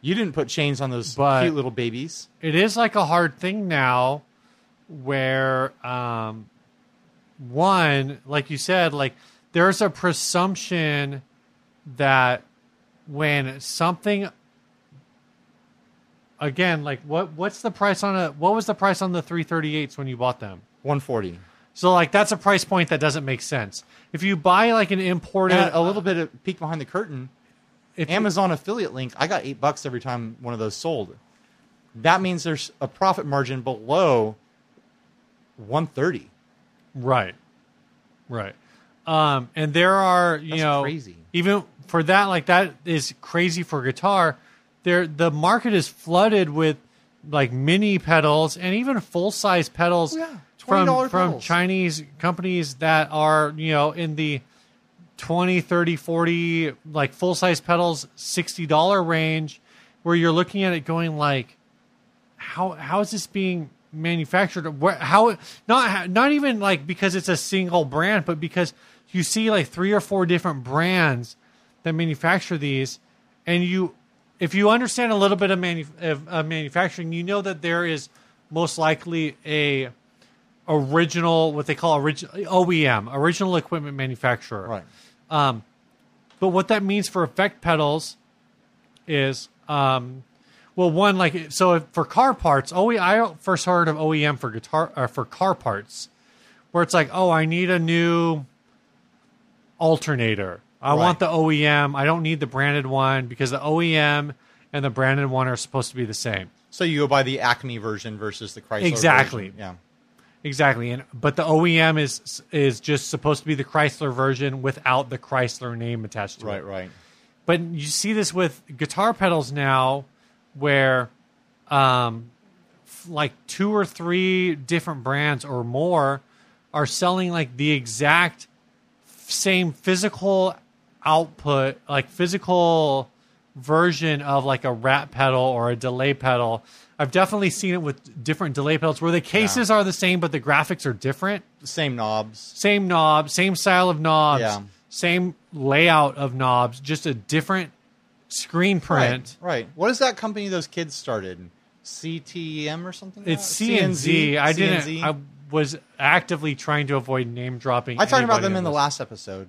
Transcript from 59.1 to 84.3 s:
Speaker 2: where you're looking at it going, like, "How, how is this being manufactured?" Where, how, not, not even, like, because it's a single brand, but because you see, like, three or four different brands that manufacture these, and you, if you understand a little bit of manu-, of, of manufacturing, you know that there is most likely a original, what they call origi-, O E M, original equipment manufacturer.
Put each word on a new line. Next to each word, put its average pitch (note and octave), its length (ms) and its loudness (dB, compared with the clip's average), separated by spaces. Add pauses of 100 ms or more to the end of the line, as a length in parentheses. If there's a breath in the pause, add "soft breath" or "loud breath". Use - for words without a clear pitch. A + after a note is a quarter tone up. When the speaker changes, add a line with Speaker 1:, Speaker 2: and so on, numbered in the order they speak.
Speaker 2:
where E3+ 120 2
you're E3+ 180 4
looking F3+ 320 0
at F#3 100 2
it D#3 100 -6
going, E3 320 -2
like, C#3+ 400 -2 (800)
"How, F#3 360 -6
how D#3+ 280 -4
is G#3 100 -2
this G3 160 -6
being F3+ 440 -4 (220)
manufactured?" E3 880 -2
Where, F3 140 4
how, F3+ 440 4 (280 loud breath)
not, G3+ 440 2
not B3 220 4
even, C#4 280 0
like, F#3 260 0
because F3+ 280 -2
it's F#3 160 -4
a E3+ 60 2
single F3+ 500 0
brand, E3 400 0
but E3 120 -2
because E3+ 360 -2 (360 soft breath)
you F3+ 120 -2
see, A3 280 0
like, F#3+ 180 2
three F#3 240 -2
or G#3 80 4
four F#3+ 260 0
different E3 380 0
brands D3+ 720 0 (460 soft breath)
that D#3+ 120 -2
manufacture E3 640 0
these, C3+ 420 -4 (460 soft breath)
and F3 180 0
you, F3+ 300 -2 (440)
if F3 160 -4
you G3+ 140 4
understand A#3+ 440 2
a G#3 40 2
little G3 200 4
bit G3 140 0
of F#3+ 80 0
manu-, E3+ 280 -4 (140)
of, D#3 280 -4
of D#3+ 180 -2
manufacturing, E3 680 -4
you E3+ 120 -6
know G3+ 160 -2
that F#3 220 -8
there E3+ 240 0
is D#3 240 -6 (400 soft breath)
most D#3+ 260 -2
likely D#3+ 600 -2 (100)
a D3 420 -2 (800 soft breath)
original, D#3+ 880 2
what D3 120 -4
they D3+ 80 0
call D#3 240 2
origi-, D3+ 500 -4
O F#3 220 4
E D#3 160 4
M, A2+ 240 2
original E3+ 460 0
equipment D3 400 -4
manufacturer. B2 720 -4